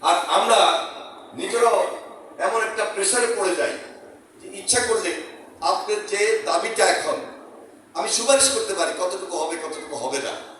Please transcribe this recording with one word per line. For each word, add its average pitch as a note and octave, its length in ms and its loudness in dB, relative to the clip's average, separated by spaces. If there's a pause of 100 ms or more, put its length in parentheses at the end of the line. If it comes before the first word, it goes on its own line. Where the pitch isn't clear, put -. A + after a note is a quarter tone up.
আর - 140 6 (220)
আমরা A3+ 220 6 (800)
নিজেরাও A#3 420 4 (640)
এমন - 220 2
একটা A4+ 160 -2 (100)
প্রেশারে - 440 2
পড়ে F3+ 220 2
যাই - 140 0 (640)
যে - 80 -18 (120)
ইচ্ছা A#3 280 2
করলে F3+ 240 0 (580)
আপনার G#3 300 0 (120)
যে G3+ 100 0 (260)
দাবিটা G#3+ 380 2 (100)
এখন - 220 -2 (800)
আমি E3 200 -2
সুপারিশ C4+ 380 6
করতে G3+ 240 -2
পারি D#3+ 120 0 (100)
কতটুকু - 400 -4
হবে, E3 220 -2
কতটুকু - 400 -10
হবে - 240 -2
না - 60 -6 (260)